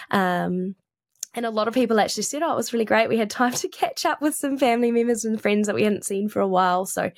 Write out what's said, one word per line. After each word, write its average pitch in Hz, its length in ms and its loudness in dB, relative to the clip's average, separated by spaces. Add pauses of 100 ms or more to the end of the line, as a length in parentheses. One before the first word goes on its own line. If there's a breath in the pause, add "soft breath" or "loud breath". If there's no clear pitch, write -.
Um, 180 640 0 (600)
and 240 100 -4
a 226 60 -4
lot 214 160 -2
of 226 80 -2
people 226 240 4
actually 208 240 0
said, 294 180 -6
"Oh, 320 120 0
it - 20 -2
was 240 180 -4
really 226 120 0
great. 220 220 2
We 226 100 0
had 214 120 0
time 247 240 0
to 294 140 -4
catch - 360 -4
up 311 160 0
with 294 140 0
some 277 240 -4
family 240 340 2
members 233 340 2
and 220 140 -2
friends 208 280 2
that 208 80 -2
we - 80 2
hadn't 208 220 0
seen 202 220 -4
for 208 120 -2
a 196 80 2
while." 185 400 2
So - 300 -2